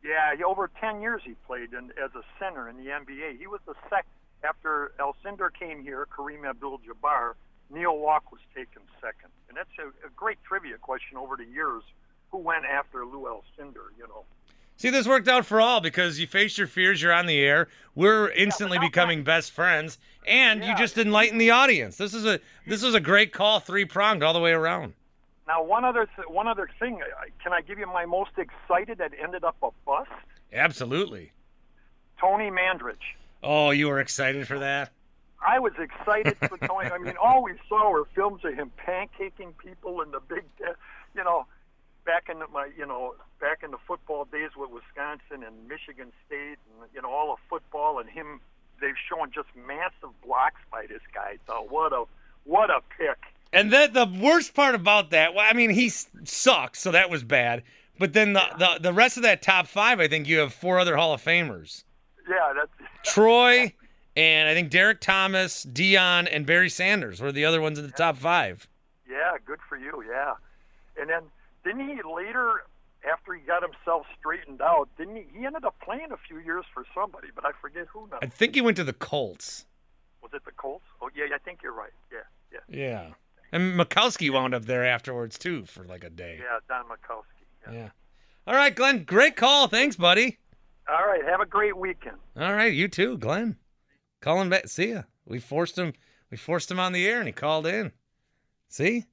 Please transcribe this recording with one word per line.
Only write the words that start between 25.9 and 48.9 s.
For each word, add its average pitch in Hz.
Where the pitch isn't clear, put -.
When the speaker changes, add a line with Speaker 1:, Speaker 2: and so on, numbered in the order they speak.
Speaker 1:
th-, 175
one 190
other 202
thing. 233
I, -
can 175
I 170
give 196
you 202
my 180
most 185
excited 185
that 156
ended 175
up 165
a 127
bust? 151
Speaker 2:
Absolutely. 131
Speaker 1:
Tony 202
Mandrich. 185
Speaker 2:
Oh, 147
you 147
were 139
excited 135
for 139
that? 139
Speaker 1:
I 226
was 233
excited 214
for 185
Tony. 180
I 180
mean, 180
Speaker 2:
<laughs> 185
Speaker 1:
all 254
we 190
saw 214
were 151
films 196
of 151
him 139
pancaking 185
people 180
in 151
the 135
Big 175
Ten, 170
you 190
know, 170
back 170
in 165
the, 156
my, 143
you 147
know, 127
back 151
in 156
the 127
football 151
days 151
with 139
Wisconsin 143
and 113
Michigan 135
State 143
and, 117
you 135
know, 123
all 143
the -
football 151
and -
him, 147
they've 139